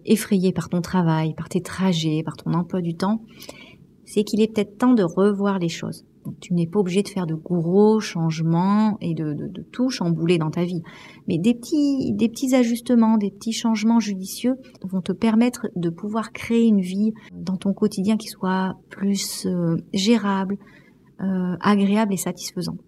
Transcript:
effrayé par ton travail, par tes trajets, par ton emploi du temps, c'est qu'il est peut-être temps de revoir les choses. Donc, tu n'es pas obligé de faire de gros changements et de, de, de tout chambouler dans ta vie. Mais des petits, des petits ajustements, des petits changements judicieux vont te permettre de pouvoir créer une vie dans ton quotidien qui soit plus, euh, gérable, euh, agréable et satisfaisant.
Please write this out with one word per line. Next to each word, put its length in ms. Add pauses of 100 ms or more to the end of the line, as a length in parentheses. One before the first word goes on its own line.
effrayé 480
par 160
ton 100
travail, 540
par 160
tes 100
trajets, 640
par 140
ton 160
emploi 260
du 160
temps, 300 (800)
c'est 180
qu'il 160
est 80
peut-être 300
temps 160
de 100
revoir 560
les 80
choses. 380 (180)
Donc, 160
tu 140
n'es 120
pas 140
obligé 240
de 60
faire 160
de 100
gros 640
changements 1000
et 120
de, 200
de, 160
de 240
tout 160
chambouler 480
dans 120
ta 140
vie. 180 (460)
Mais 100
des 180
petits, 580
des 160
petits 260
ajustements, 600
des 140
petits 200
changements 480
judicieux 540 (360)
vont 120
te 100
permettre 640
de 140
pouvoir 420
créer 320
une 160
vie 320 (220)
dans 240
ton 160
quotidien 420
qui 140
soit 460 (140)
plus, 560
euh, 300 (160)
gérable, 640 (640)
euh, 400
agréable 540
et 40
satisfaisant. 600 (100)